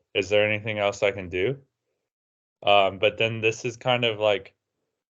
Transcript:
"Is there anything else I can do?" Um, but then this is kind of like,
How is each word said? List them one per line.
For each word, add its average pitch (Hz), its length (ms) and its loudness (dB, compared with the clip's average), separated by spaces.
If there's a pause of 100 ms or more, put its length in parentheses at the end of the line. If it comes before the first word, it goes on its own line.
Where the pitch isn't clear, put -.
(120)
"Is 95 160 -2
there 104 160 4
anything 107 360 -4
else 101 240 0
I 101 80 2
can 95 160 -12
do?" 95 280 -2 (1080)
Um, 98 340 4
but 104 180 2
then 113 240 -2
this 110 240 -2
is 117 120 -6
kind 123 280 0
of 107 140 -2
like, 104 360 0 (560)